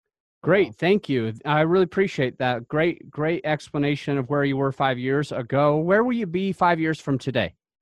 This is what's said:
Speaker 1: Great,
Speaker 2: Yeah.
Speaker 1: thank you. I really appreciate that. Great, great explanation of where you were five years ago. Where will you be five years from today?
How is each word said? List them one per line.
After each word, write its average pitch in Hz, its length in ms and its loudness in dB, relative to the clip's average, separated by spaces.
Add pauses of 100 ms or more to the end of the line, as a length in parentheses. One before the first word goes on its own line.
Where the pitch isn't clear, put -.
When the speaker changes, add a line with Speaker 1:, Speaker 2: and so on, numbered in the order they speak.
(420)
Speaker 1:
Great, 180 240 2
Speaker 2:
Yeah. 110 100 -12
Speaker 1:
thank 185 320 0
you. 117 240 0 (140)
I 151 160 2
really 180 220 4
appreciate 170 560 -2
that. 127 280 -2
Great, 156 420 -2
great 156 360 -2
explanation 147 720 -2
of 127 100 -4
where 143 160 0
you 139 140 0
were 139 120 0
five 135 280 -2
years 135 340 -2
ago. 143 460 0
Where 190 260 2
will 254 80 0
you 233 140 -2
be 185 260 -2
five 175 260 2
years 160 220 0
from 139 160 -2
today? 113 380 -2 (280)